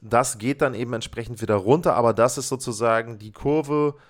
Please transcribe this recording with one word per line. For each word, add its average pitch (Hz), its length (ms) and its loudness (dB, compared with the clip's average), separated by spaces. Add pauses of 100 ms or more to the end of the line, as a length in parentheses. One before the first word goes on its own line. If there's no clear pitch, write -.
das 117 360 0
geht 131 220 -2
dann 135 140 0
eben 117 180 -6
entsprechend 117 480 -8
wieder 107 160 2
runter, 135 400 4
aber 117 160 4
das 113 260 2
ist 131 100 -6
sozusagen 117 680 -2
die 107 140 -18
Kurve, 147 640 -2 (140)